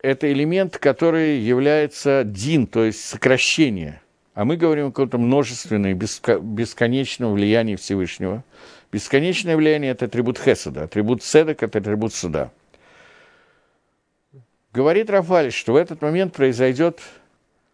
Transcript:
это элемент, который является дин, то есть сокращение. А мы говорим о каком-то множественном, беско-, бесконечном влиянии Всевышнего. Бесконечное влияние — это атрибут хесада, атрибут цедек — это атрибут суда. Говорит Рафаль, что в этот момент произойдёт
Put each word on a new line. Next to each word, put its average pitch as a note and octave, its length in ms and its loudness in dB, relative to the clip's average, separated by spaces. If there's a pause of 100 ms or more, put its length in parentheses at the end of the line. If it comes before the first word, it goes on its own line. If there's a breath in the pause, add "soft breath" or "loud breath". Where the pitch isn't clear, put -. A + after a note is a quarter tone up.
это C3+ 280 0
элемент, D#3+ 460 0
который D#3+ 640 2
является C#3 840 2
дин, A2+ 440 0
то A2+ 180 0
есть A2 180 -2
сокращение. A2 1000 0 (320)
А G#2 100 -2
мы D#3 140 0
говорим D#3 300 2
о - 20 -4
каком-то B2+ 260 -2
множественном, A#2+ 800 0
беско-, G2+ 440 0
бесконечном A#2 920 -2
влиянии G#2 440 2
Всевышнего. F#2+ 680 -6 (480 loud breath)
Бесконечное E3 640 -2
влияние — D3+ 360 2
это B2+ 120 -4
атрибут A#2+ 340 -4
хесада, D2+ 440 0
атрибут G#2+ 400 -2
цедек — D#3 400 2
это A2 160 -4
атрибут G#2+ 340 -2
суда. D2+ 380 -4 (2250 soft breath)
Говорит E3 340 2
Рафаль, F3 420 2
что - 220 -4
в B2+ 40 4
этот E3 260 0
момент E3+ 320 -2
произойдёт C3 680 0 (720)